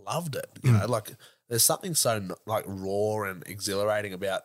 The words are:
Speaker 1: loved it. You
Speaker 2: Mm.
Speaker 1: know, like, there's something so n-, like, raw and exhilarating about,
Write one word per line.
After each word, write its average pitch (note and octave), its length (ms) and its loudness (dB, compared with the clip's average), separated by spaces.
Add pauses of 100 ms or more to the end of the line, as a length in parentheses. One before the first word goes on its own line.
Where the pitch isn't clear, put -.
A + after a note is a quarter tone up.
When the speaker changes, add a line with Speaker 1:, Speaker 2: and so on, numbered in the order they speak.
Speaker 1:
loved D3+ 280 -2
it. - 140 -6 (140)
You C3 100 6
Speaker 2:
Mm. G#2+ 80 8
Speaker 1:
know, G2+ 60 0
like, A2+ 260 -2 (360)
there's A#2 160 2
something E3+ 300 2
so A#2 220 2
n-, F#2 160 -4 (140)
like, G#2+ 200 0
raw G2+ 580 0
and F#2+ 220 -6
exhilarating G2+ 680 -2
about, F#2 320 -4